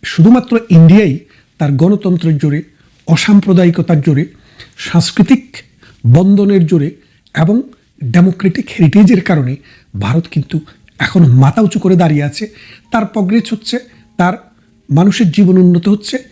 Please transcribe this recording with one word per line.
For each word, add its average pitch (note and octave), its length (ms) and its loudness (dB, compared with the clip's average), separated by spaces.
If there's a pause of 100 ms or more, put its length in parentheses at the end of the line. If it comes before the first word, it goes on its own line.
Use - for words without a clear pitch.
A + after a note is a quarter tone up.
শুধুমাত্র A#3+ 520 2 (240)
ইন্ডিয়াই E3 340 4 (460)
তার D3 120 -4 (100)
গণতন্ত্রের F3+ 600 -2
জোরে, D3+ 180 -2 (480)
অসাম্প্রদায়িকতার F3 960 2
জোরে, D3+ 180 0 (640)
সাংস্কৃতিক - 560 0 (720)
বন্ধনের G3 540 2
জোরে D#3+ 180 -2 (460)
এবং D#3+ 220 0 (580)
ডেমোক্রেটিক F#3 600 0
হেরিটেজের F#3+ 540 2
কারণে C#3 240 -2 (520)
ভারত C#3 200 -2 (100)
কিন্তু D#3 220 -6 (500)
এখন F3 160 0 (200)
মাথা C#3+ 240 0
উঁচু - 180 -4
করে F#3 180 2
দাঁড়িয়ে D3+ 260 -2
আছে। D3 160 -10 (480)
তার A3 200 -2
প্রোগ্রেস G#3+ 400 -2
হচ্ছে, A3 240 -10 (420)
তার F3+ 160 -2 (540)
মানুষের F#3 480 0
জীবন F#3 280 2
উন্নত F3 300 0
হচ্ছে G#3 220 -10 (160)